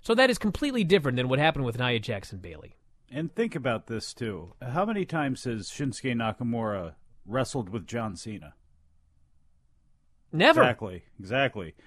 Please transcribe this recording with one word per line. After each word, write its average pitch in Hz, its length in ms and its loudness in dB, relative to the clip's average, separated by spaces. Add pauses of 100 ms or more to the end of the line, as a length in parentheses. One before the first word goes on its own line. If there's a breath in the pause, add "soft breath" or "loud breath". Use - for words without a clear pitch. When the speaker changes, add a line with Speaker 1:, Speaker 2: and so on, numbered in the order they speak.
Speaker 1:
So 233 120 0
that 254 160 8
is 240 80 2
completely 240 460 0
different 156 320 4
than 127 140 0
what 131 100 4
happened 151 260 4
with 117 140 -2
Nia 123 200 2
Jackson 101 400 -6
Bayley. - 360 -16 (360)
Speaker 2:
And 160 220 -6
think 226 220 -2
about 123 320 -2
this, 110 260 -6
too. 92 480 -8
How 139 240 -2
many 202 200 -2
times 143 400 -2
has 113 240 -4
Shinsuke 131 460 -4
Nakamura 110 800 -2 (320)
wrestled 117 440 -4
with 101 180 -6
John 110 280 -4
Cena? 82 380 -12 (1800)
Speaker 1:
Never. 214 300 6
Speaker 2:
Exactly, 107 420 0 (160)
exactly. 104 560 -2 (120)